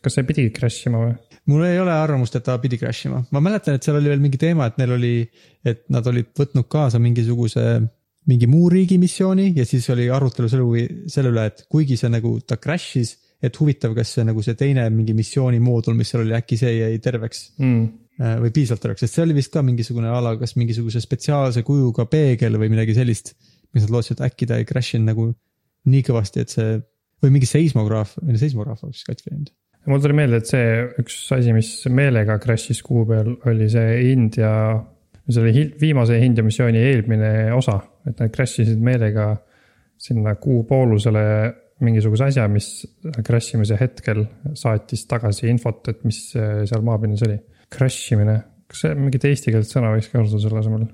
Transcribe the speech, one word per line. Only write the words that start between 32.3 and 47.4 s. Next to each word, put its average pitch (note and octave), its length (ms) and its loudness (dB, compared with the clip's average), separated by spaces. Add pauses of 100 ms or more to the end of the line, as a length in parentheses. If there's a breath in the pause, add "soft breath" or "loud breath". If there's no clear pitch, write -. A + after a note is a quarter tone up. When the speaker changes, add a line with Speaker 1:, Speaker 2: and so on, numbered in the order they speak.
Speaker 1:
crash'is A#2 400 -2
kuu A#2 240 0
peal, A2 300 0 (100)
oli A2 240 2
see A2+ 380 2
India, A2+ 460 2 (720)
see A#2 180 2
oli A2+ 100 4
hil-, C#3+ 240 2
viimase C3 460 2
India A#2 240 4
missiooni A2+ 340 2
eelmine A2 520 2 (180)
osa, A#2 300 0 (220)
et B2 200 -6
nad A2+ 100 0
crashisid A2+ 480 0
meelega A2 460 0 (760 soft breath)
sinna G#2+ 380 -2
kuu B2 260 0
poolusele A2+ 600 2 (540)
mingisuguse A2+ 500 2
asja, B2+ 180 0
mis G#2 220 0 (460)
crash A#2 420 -2
imise G#2+ 180 0
hetkel G#2+ 460 -2 (300)
saatis A2+ 520 -4
tagasi A2+ 460 -2
infot, A#2 380 -2
et A2+ 160 -8
mis, - 180 -2 (100)
äh, G#2+ 320 -2
seal A2 220 -2
maapinnas A2 400 0
oli. G#2 140 -2 (320 soft breath)